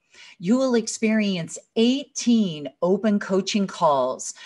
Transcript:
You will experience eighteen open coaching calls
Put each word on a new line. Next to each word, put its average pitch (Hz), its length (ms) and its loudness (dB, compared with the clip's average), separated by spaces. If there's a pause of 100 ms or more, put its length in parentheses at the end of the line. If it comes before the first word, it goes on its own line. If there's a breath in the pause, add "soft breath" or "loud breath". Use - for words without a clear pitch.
(380 loud breath)
You 202 200 0
will 262 160 0
experience 214 840 -2 (180)
eighteen 226 920 0 (140)
open 202 360 2
coaching 196 480 -2
calls 139 680 -2 (120)